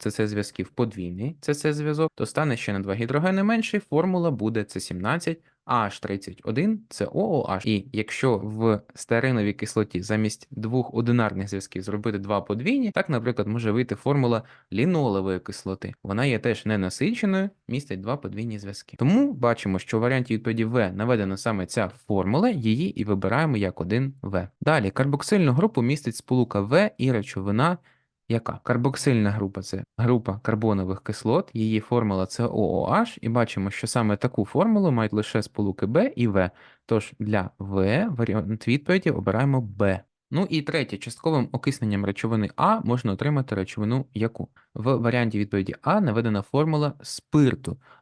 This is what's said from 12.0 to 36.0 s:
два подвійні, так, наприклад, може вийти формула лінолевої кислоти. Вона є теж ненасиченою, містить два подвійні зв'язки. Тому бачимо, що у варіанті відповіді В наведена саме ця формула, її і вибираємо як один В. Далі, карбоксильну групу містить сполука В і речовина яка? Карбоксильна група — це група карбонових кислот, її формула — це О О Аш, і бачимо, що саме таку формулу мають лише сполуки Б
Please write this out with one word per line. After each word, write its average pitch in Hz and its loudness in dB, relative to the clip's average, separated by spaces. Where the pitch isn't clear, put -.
два 98 0
подвійні, 202 -2
так, - -2
наприклад, 123 0
може 110 0
вийти 120 0
формула 123 2
лінолевої 110 0
кислоти. 95 -8
Вона 104 -2
є 123 2
теж 117 -2
ненасиченою, 190 0
містить 117 -6
два 117 -4
подвійні 107 -8
зв'язки. 101 -14
Тому 233 4
бачимо, 117 0
що - -2
у 110 2
варіанті 127 0
відповіді 113 0
В 113 0
наведена 101 0
саме 101 -2
ця 98 -2
формула, 110 2
її 139 0
і - 0
вибираємо 107 2
як 92 -2
один 123 -2
В. 95 -2
Далі, 135 2
карбоксильну 143 2
групу 160 2
містить 123 0
сполука 120 0
В 165 4
і 127 2
речовина 110 0
яка? 117 -2
Карбоксильна 120 2
група — 101 -4
це - -8
група 113 2
карбонових 104 0
кислот, 117 0
її 110 0
формула — 104 0
це 117 -2
О - -2
О 90 0
Аш, 226 0
і 113 -2
бачимо, 113 0
що - -8
саме 107 2
таку 110 0
формулу 196 2
мають 113 2
лише 107 0
сполуки 98 -2
Б 156 2